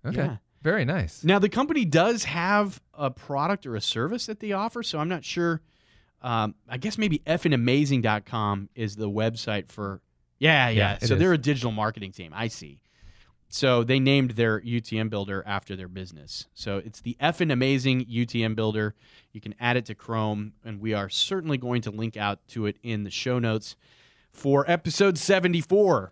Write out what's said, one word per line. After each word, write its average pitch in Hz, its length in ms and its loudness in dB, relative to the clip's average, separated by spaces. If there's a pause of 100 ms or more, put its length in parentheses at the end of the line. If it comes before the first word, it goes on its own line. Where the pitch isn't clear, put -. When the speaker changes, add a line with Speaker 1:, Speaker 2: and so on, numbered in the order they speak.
Speaker 1:
Okay. 123 140 -4
Speaker 2:
Yeah. 139 200 -2 (260)
Speaker 1:
Very 170 200 2
nice. 123 400 -2
Speaker 2:
Now, 185 140 6
the 202 120 4
company 285 360 0
does 180 380 4
have 190 580 0 (140)
a 143 160 -2
product 151 560 -4
or 117 80 -4
a 104 60 -2
service 175 440 -4
that 214 140 -10
they 214 140 -6
offer, 220 280 -4
so - 160 -6
I'm 156 120 -2
not 165 140 -4
sure. 170 380 0 (640)
Um, 113 320 0 (120)
I 120 100 -10
guess 208 200 -6
maybe 208 300 0
F 165 180 0
N 156 80 4
amazing 131 480 4
dot 107 240 2
com 101 480 -2
is 107 220 -6
the 107 120 -4
website 107 600 -2
for, 98 320 -8 (380)
yeah, 139 300 4
yeah. 101 240 2
Speaker 1:
Yeah, 101 60 -6
it 120 80 -2
Speaker 2:
So 113 80 4
they're 175 180 6
Speaker 1:
is. 156 60 4
Speaker 2:
a - 40 -6
digital 123 280 0
marketing 107 420 -4
team. 82 220 -14
I 113 120 -4
see. 76 320 -12 (680)
So 127 360 2
they 131 160 2
named 131 320 4
their 110 320 2
U 120 180 -2
T 113 160 -6
M 110 120 -2
builder 101 360 -4
after 98 300 -6
their 92 120 -12
business. 90 680 -14
So 98 240 -6
it's - 220 -14
the 120 180 -8
F 160 220 0
N 160 100 2
Amazing 127 560 2
U 120 180 0
T 117 180 -2
M 110 120 -2
builder. 107 400 0 (380)
You 107 80 -14
can 107 180 -10
add 120 180 0
it 117 80 -4
to 113 80 -12
Chrome, 107 600 -4 (100)
and 107 180 -12
we 107 140 -2
are 101 140 -4
certainly 160 500 -2
going 123 240 -2
to 107 80 -6
link 107 260 -6
out 104 300 -2
to 110 180 -6
it 104 160 -4
in 113 220 -4
the 98 80 -8
show 123 260 -2
notes 113 380 -2 (560)
for 139 360 2
episode 175 520 2
seventy-four. 180 920 4